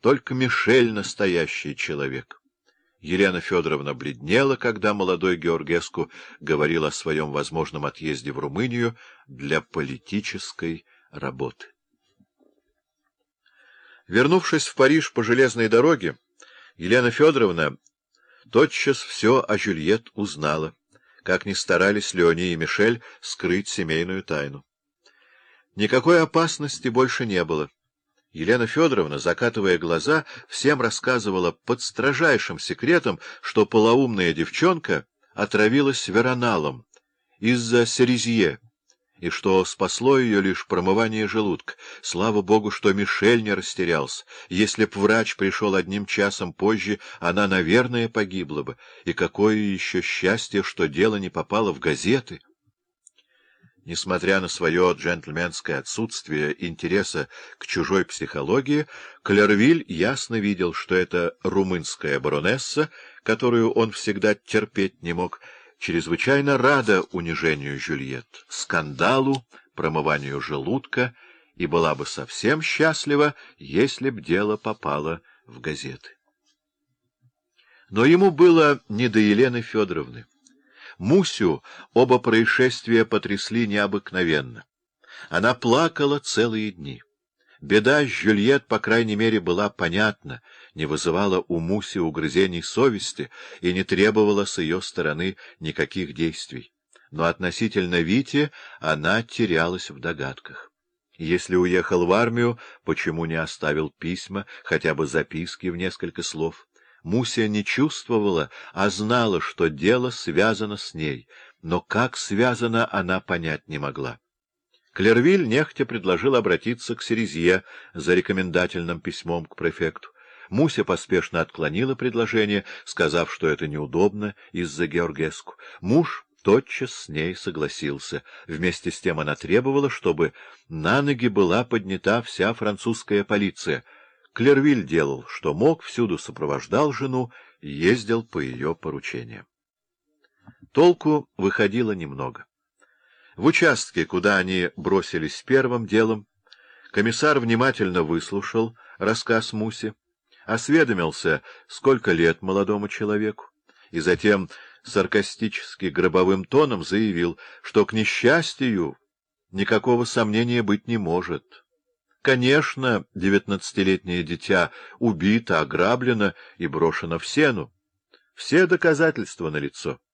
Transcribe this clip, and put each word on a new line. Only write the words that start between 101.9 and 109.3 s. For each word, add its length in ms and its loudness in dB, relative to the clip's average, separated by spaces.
в 60 2
армию, 480 2
почему 420 -4
не 100 -4
оставил 540 -4
письма, 560 -8
хотя 300 -2
бы 140 -2
записки 600 -6
в 100 -6
несколько 460 -8
слов? 440 -8
Муся 440 -2
не 160 -2
чувствовала, 840 -2
а 160 0
знала, 500 0